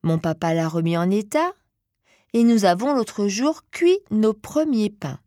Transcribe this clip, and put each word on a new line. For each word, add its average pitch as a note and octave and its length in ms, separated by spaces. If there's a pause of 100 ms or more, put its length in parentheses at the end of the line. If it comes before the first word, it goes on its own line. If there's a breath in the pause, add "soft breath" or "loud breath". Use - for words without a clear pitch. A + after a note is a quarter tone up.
Mon D#3+ 140
papa E3 340
l'a E3 140
remis E3 300
en F3 120
état A3 440 (800)
et A#3 100
nous A3+ 220
avons G3 280
l'autre G#3+ 360
jour B3+ 320 (100)
cuit F4+ 280 (120)
nos G#3+ 220
premiers A#3 560
pains. C#3+ 380